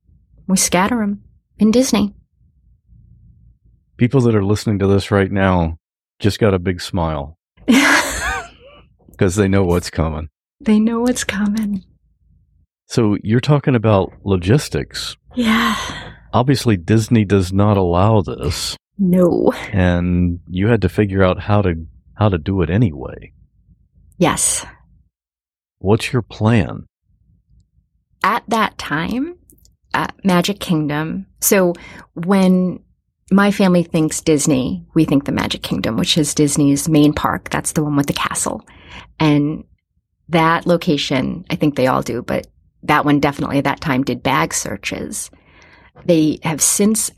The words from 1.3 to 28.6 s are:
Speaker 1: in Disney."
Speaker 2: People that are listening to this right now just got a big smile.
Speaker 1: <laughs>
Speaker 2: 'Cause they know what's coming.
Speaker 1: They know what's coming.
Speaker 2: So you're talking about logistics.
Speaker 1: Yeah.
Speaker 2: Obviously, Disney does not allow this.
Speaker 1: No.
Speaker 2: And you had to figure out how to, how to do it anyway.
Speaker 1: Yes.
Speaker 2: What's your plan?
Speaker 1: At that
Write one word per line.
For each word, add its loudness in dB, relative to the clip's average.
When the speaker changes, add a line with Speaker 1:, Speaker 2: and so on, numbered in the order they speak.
Speaker 1:
in 4
Disney." 2
Speaker 2:
People 2
that 2
are 2
listening 0
to 2
this 2
right 2
now 2
just 0
got 4
a 0
big -4
smile. -6
Speaker 1:
<laughs> -4
Speaker 2:
'Cause 0
they 2
know 2
what's 0
coming. -4
Speaker 1:
They 2
know 0
what's -2
coming. -4
Speaker 2:
So 0
you're 0
talking 0
about 2
logistics. -2
Speaker 1:
Yeah. 0
Speaker 2:
Obviously, 2
Disney 2
does 0
not 4
allow 4
this. -6
Speaker 1:
No. 2
Speaker 2:
And 0
you -2
had 2
to 0
figure 2
out 2
how 0
to, -2
how 2
to 0
do -2
it 0
anyway. -2
Speaker 1:
Yes. -2
Speaker 2:
What's 0
your 0
plan? -2
Speaker 1:
At -2
that -2